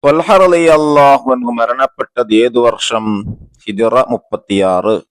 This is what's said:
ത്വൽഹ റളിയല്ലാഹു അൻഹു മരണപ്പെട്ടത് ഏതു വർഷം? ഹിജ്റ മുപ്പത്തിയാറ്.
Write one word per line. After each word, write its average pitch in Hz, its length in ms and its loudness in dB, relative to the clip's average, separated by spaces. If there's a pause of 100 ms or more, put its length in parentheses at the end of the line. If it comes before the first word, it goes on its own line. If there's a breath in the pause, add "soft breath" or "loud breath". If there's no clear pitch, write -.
ത്വൽഹ 165 400 2
റളിയല്ലാഹു 151 920 2
അൻഹു 120 240 -8
മരണപ്പെട്ടത് 123 800 -4
ഏതു 120 240 0
വർഷം? 113 400 -4 (600)
ഹിജ്റ 110 360 0 (100)
മുപ്പത്തിയാറ്. 98 840 -2 (160)